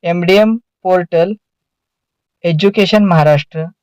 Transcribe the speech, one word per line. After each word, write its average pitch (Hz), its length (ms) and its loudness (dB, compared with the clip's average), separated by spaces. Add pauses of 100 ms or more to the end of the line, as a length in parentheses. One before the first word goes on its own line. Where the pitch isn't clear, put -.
एमडीएम 185 540 0 (260)
पोर्टल 180 500 -2 (1080)
एज्युकेशन 196 600 0
महाराष्ट्र 160 640 0 (180)